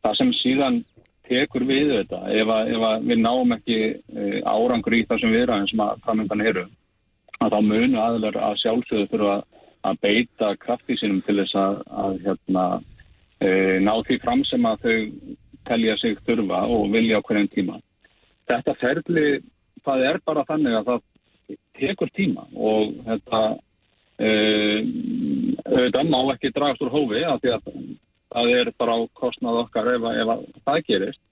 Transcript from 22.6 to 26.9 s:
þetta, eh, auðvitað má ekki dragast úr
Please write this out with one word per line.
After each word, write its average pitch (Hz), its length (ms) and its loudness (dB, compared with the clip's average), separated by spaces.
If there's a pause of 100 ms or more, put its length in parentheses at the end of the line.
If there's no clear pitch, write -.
þetta, 110 420 -2 (800)
eh, 107 640 2 (800)
auðvitað 131 500 2
má 131 140 2
ekki 135 280 -2
dragast 139 280 -2
úr 127 100 -2